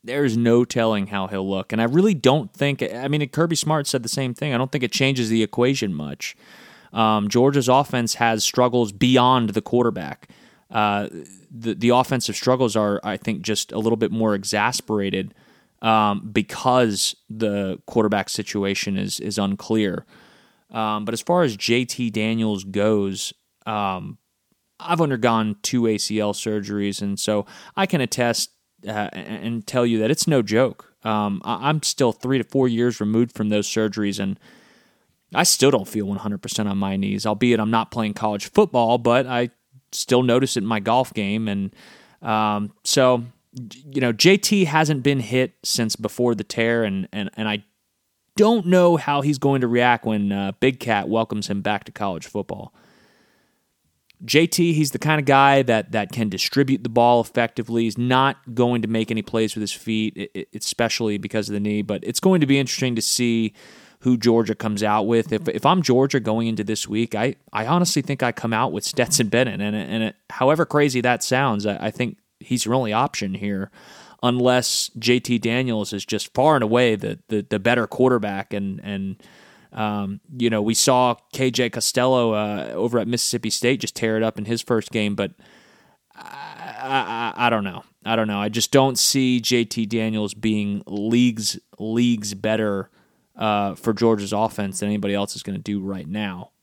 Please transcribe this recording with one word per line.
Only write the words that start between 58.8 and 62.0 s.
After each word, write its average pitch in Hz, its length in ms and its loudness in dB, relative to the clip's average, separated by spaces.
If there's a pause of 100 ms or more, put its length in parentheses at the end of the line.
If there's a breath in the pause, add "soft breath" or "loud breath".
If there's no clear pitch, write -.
to 107 60 -4
make 110 220 -2
any 110 120 -2
plays 110 320 -2
with 107 80 -6
his 98 100 -6
feet, 110 440 -4
i-, 95 240 -10
i-, - 140 -10
especially 110 640 -2
because 107 300 -4
of 104 60 -6
the 104 60 -2
knee, 104 220 -2
but 98 220 -6